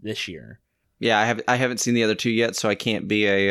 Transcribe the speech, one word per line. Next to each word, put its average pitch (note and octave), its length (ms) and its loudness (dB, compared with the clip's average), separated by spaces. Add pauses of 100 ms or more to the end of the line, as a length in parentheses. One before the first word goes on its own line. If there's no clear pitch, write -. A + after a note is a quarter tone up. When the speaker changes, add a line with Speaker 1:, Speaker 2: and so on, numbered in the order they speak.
Speaker 1:
this G#2+ 260 -8
year. C#2 320 -16 (380)
Speaker 2:
Yeah, A2+ 200 2
I G#2+ 60 4
have, A2+ 240 0
I B2 80 4
haven't B2 220 -2
seen A#2+ 160 0
the A#2 100 2
other G#2+ 100 2
two - 160 -4
yet, A2+ 240 0
so - 140 -2
I G#2 60 2
can't G#2 340 -4
be G#2+ 180 2
a, G2 240 2